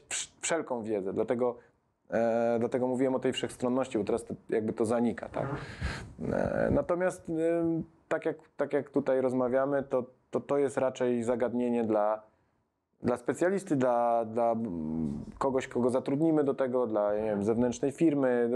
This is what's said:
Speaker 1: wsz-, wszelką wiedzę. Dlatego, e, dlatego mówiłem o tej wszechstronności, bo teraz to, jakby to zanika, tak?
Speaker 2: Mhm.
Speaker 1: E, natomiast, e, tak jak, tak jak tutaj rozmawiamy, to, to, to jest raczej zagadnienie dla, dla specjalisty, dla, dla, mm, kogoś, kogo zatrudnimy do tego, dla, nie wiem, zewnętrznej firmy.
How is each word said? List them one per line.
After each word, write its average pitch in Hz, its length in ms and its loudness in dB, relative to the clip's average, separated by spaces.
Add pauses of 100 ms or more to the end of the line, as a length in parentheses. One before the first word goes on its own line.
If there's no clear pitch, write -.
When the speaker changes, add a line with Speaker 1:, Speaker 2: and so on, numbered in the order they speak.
Speaker 1:
wsz-, - 320 -8
wszelką 135 420 -2
wiedzę. 104 300 -2
Dlatego, 120 440 0 (540)
e, 117 500 2
dlatego 123 280 0
mówiłem 127 260 2
o 127 40 0
tej 127 140 0
wszechstronności, 123 640 -2
bo 101 60 0
teraz 113 200 -2
to, - 100 -10 (140)
jakby 110 240 0
to 117 120 -2
zanika, 117 440 0
tak? 110 160 -4
Speaker 2:
Mhm. - 180 -6 (720)
Speaker 1:
E, 50 380 0
natomiast, 175 580 -2
e, 165 540 0 (260)
tak 160 180 -2
jak, 156 100 -2 (200)
tak 139 160 -2
jak 139 180 0
tutaj 131 300 2
rozmawiamy, 131 640 2
to, 131 220 -2 (260)
to, - 100 -2
to 143 180 0
jest 139 200 0
raczej 127 440 0
zagadnienie 120 600 0
dla, 107 380 2 (800)
dla 123 140 2
specjalisty, 175 600 0
dla, 120 480 2
dla, 117 280 0
mm, 80 720 -4 (140)
kogoś, 131 300 0
kogo 123 220 0
zatrudnimy 143 540 2
do 135 100 2
tego, 127 320 0
dla, 104 280 2
nie 104 80 0
wiem, 104 220 0
zewnętrznej 120 480 2
firmy. 131 640 2